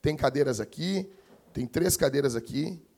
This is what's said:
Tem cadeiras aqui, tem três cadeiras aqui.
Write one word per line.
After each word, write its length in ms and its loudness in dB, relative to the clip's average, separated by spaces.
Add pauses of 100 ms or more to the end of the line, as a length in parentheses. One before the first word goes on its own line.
Tem 160 0
cadeiras 440 2
aqui, 520 -4 (400)
tem 140 -4
três 280 2
cadeiras 400 2
aqui. 480 -6 (160)